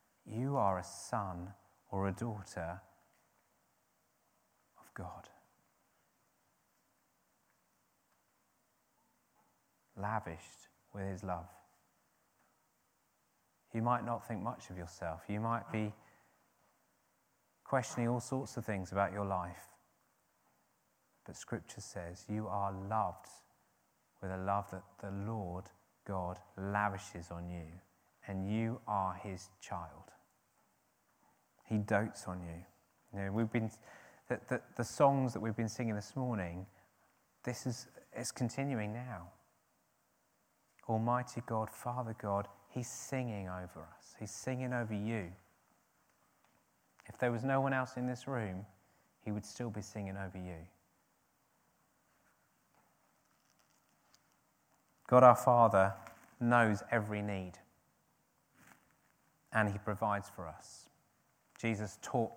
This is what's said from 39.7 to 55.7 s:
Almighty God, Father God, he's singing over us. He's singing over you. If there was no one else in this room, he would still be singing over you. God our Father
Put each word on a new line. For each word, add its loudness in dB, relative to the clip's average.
Almighty 0
God, -2
Father -6
God, 0
he's -4
singing -4
over -8
us. -20
He's -8
singing -4
over 0
you. -2
If -14
there 2
was -2
no 2
one 2
else 0
in -2
this -6
room, -4
he 0
would -4
still -6
be -6
singing -6
over -6
you. -10
God 12
our 12
Father 8